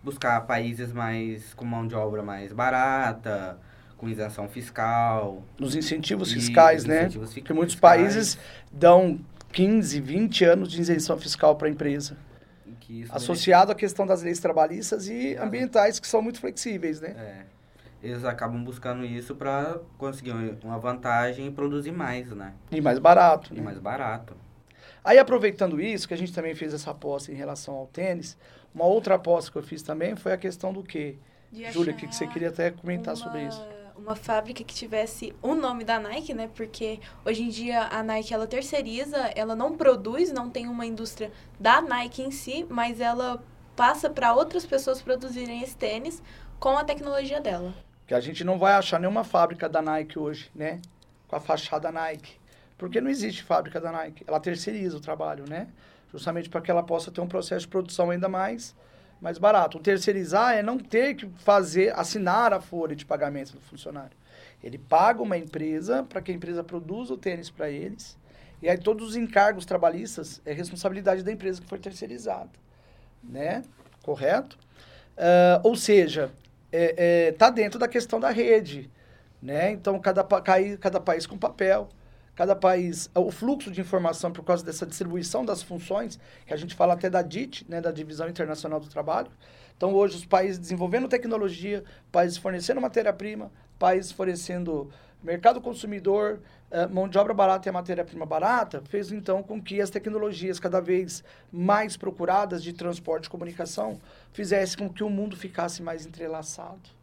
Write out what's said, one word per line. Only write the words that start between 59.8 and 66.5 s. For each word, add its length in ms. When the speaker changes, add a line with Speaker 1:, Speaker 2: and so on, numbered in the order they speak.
Speaker 2:
terceirizar 760
é 80
não 140
ter 380
que 120
fazer, 600
assinar 540
a 80
folha 340
de 120
pagamento 460
do 80
funcionário. 560
Ele 140
paga 460
uma 140
empresa 680
pra 160
que 100
a 40
empresa 280